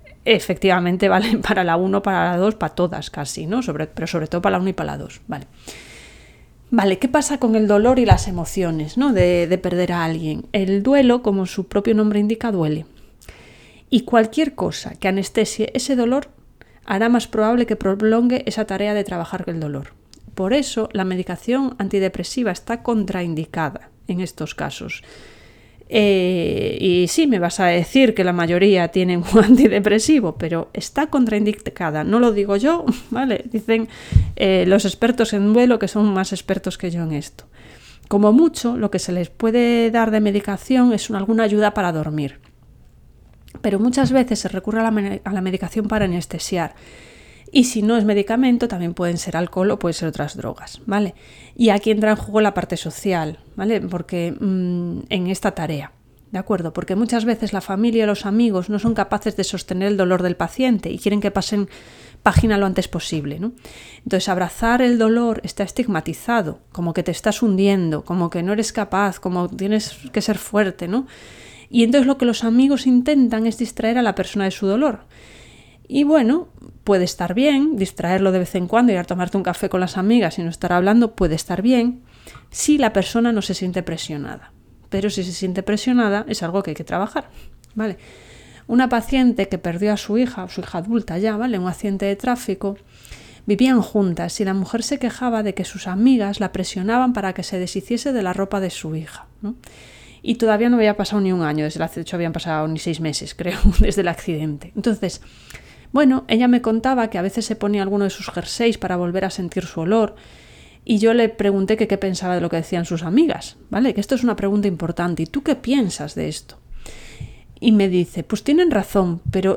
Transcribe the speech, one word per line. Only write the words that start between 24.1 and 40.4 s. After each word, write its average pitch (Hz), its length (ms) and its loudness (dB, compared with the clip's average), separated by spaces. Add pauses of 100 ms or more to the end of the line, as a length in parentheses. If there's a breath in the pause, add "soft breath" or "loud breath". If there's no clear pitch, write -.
estos 160 360 -8
casos. - 480 -10 (840 loud breath)
Eh, 185 920 2
y 180 280 2
sí, 320 180 2
me 233 120 2
vas 170 220 -2
a 185 60 4
decir 196 480 4
que 190 100 0
la 180 80 0
mayoría 175 560 2
tienen 180 340 0 (100)
un 214 120 8
<laughs> - 0 -
antidepresivo, 220 920 4
pero 165 360 -4
está - 360 -4
contraindicada, 208 960 0
no 220 160 2
lo 240 120 4
digo 202 240 0
yo, 320 280 0 (140)
<laughs> - 120 -18
¿vale? 240 400 -2
Dicen, 226 380 0 (480 loud breath)
eh, 190 300 4
los 202 180 6
expertos 226 480 0
en 208 200 2
duelo 240 260 6
que 196 100 -2
son 208 240 2
más 190 200 -2
expertos 185 460 -4
que 180 120 -6
yo 170 120 -4
en 160 100 -4
esto. - 320 -8 (640 loud breath)
Como 208 240 6
mucho, 247 440 4
lo 214 140 -2
que 185 80 -2
se 180 140 -4
les 180 180 -4
puede 233 600 2
dar 220 200 2
de 214 100 2
medicación 214 720 2